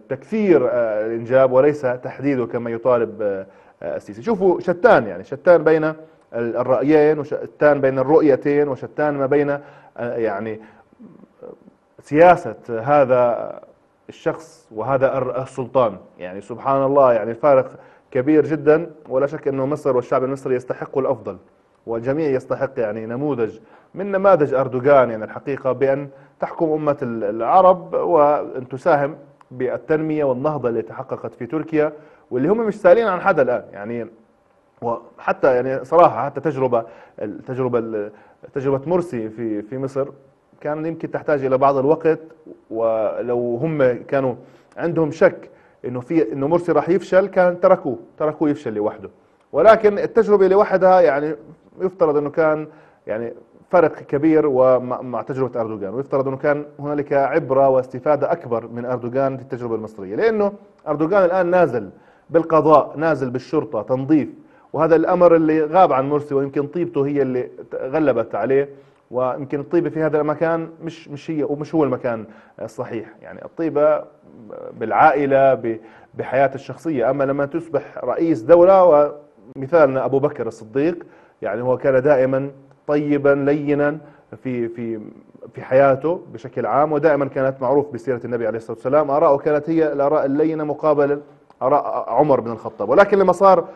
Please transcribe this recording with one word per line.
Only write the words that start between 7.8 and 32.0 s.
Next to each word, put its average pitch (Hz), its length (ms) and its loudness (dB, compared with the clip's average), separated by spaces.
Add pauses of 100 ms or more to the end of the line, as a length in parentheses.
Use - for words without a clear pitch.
بين 131 180 0
الرؤيتين، 143 720 2
وشتان 143 460 -4
ما 139 120 -2
بين، 143 240 0
آه، 123 640 -10
يعني 110 440 -6 (1400)
سياسة 156 520 4 (140)
هذا 120 840 0 (560)
الشخص - 640 -10
وهذا 127 440 -2
الر-، 127 240 -6
السلطان. 123 540 -2 (220)
يعني 90 220 -14
سبحان 135 440 -4
الله، 135 280 4
يعني 110 180 -2
الفارق 131 400 2 (400)
كبير 135 360 2
جدًا، 151 440 0 (180)
ولا 131 180 -2
شك 147 220 -6
أنه 135 180 -4
مصر 143 300 -2
والشعب 127 280 -2
المصري 135 300 -4
يستحق 127 440 -6
الأفضل، 113 380 -4 (500)
والجميع 135 440 -4
يستحق 131 480 -4
يعني 110 280 -4
نموذج 120 520 -4 (360)
من 196 180 -8
نماذج 190 420 2
أردوغان، 127 560 2
يعني 107 140 -8
الحقيقة 131 480 -6
بأن 139 360 -2 (320)
تحكم - 300 -4
أمة 151 320 -2
ال-، 117 220 -6
العرب، 165 720 2
وأن 147 720 0
تساهم 143 480 -2 (340)
بالتنمية 151 720 -4
والنهضة 135 440 -2
اللي 117 140 -4
تحققت 120 520 -12
في 123 120 -12
تركيا، 156 460 -2 (380)